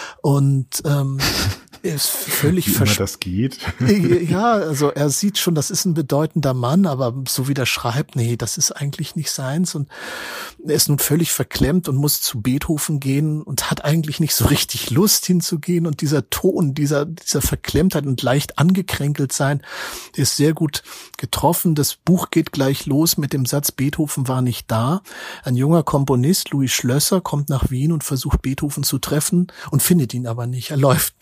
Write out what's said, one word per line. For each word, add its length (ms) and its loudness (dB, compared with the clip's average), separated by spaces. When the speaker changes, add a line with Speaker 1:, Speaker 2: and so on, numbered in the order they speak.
Speaker 1:
Und, 640 2
ähm, 340 0
er 120 -2
ist 140 -2
völlig 580 0
Speaker 2:
Wie 80 2
immer 100 2
Speaker 1:
versch- 140 2
Speaker 2:
das 200 -4
geht. 380 -4
Speaker 1:
Ja, 220 2
also 380 0
er 200 0
sieht 300 -2
schon, 160 0
das 160 0
ist 140 -2
ein 100 0
bedeutender 580 0
Mann, 320 2
aber 420 -2
so 200 -4
wie 80 0
der 100 0
schreibt, 500 -2
nee, 220 0
das 220 -6
ist 120 2
eigentlich 440 -6
nicht 160 -6
seins. 420 -2
Und 160 -4
er 120 0
ist 140 2
nun 100 2
völlig 320 2
verklemmt 580 0
und 60 0
muss 260 0
zu 180 -4
Beethoven 600 0
gehen 420 0
und 300 -4
hat 120 -4
eigentlich 360 0
nicht 160 0
so 100 2
richtig 460 0
Lust 340 4
hinzugehen. 640 0
Und 140 -6
dieser 280 0
Ton, 460 0
dieser, 320 0
dieser 340 -4
Verklemmtheit 640 0
und 160 -2
leicht 380 0
angekränkelt 760 0
sein, 300 0
ist 200 0
sehr 180 4
gut 300 -2
getroffen. 560 2
Das 220 0
Buch 340 2
geht 220 0
gleich 340 0
los 320 2
mit 160 -2
dem 140 0
Satz, 240 0
„Beethoven 560 -2
war 160 2
nicht 260 -2
da.“ 320 2
Ein 120 0
junger 260 4
Komponist, 720 2
Louis 200 0
Schlösser, 500 2
kommt 280 -2
nach 220 0
Wien 200 0
und 120 0
versucht, 400 -2
Beethoven 400 -4
zu 160 -2
treffen 480 0
und 100 4
findet 320 2
ihn 140 -6
aber 180 -4
nicht. 240 -6
Er 80 -4
läuft 440 4